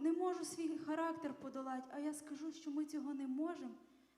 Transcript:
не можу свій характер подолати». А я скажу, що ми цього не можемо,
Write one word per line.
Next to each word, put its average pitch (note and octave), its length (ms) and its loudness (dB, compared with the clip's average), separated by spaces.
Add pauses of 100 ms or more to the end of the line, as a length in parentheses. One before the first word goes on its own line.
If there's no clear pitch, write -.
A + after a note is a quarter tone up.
не D#4+ 120 6
можу F4 320 4
свій D#4+ 340 0
характер D#4+ 560 0
подолати». C4 560 -4
А D4 80 -6
я D4+ 160 0
скажу, D4 380 -4
що - 180 -6
ми D4 140 2
цього D4 300 -2
не C4+ 140 0
можемо, C#4 460 0 (440)